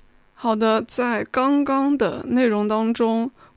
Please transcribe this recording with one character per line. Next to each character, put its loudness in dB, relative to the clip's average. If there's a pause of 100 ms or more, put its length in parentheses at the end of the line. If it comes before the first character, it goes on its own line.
(340)
好 -2
的， 2
在 -2
刚 0
刚 0
的 -2
内 2
容 0
当 0
中， -2 (260)